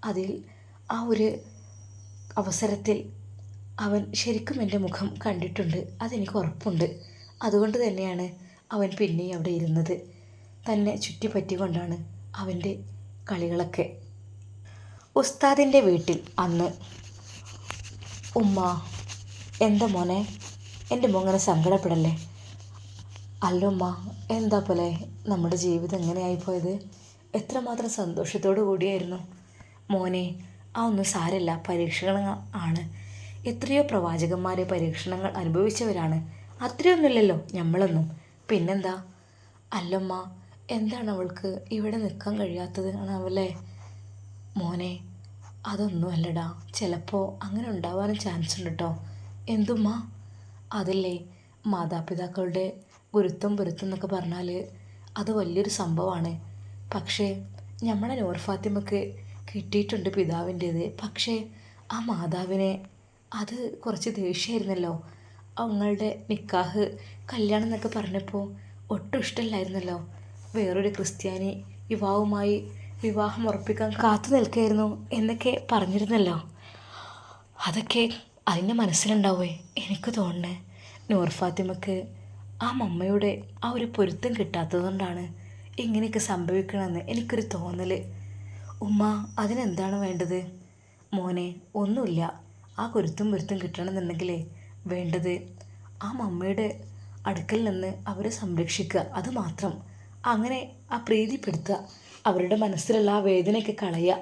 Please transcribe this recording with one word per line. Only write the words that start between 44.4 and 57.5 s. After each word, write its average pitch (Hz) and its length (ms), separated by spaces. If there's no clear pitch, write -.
മോനെ, 175 360
അതൊന്നും 185 460
അല്ലടാ, 165 340
ചിലപ്പോ 196 680
അങ്ങനെ 214 280
ഉണ്ടാവാനും 190 480
ചാൻസ് 170 400
ഉണ്ട് 175 120
ട്ടോ. 170 200
എന്തുമ്മാ? 220 460
അതല്ലേ, 190 420
മാതാപിതാക്കളുടെ 180 960
ഗുരുത്വം 202 420
പൊരുത്തം 190 300
എന്നൊക്കെ 190 200
പറഞ്ഞാല് 180 500
അത് 208 120
വലിയൊരു 196 380
സംഭവമാണ്. 170 640
പക്ഷേ, - 360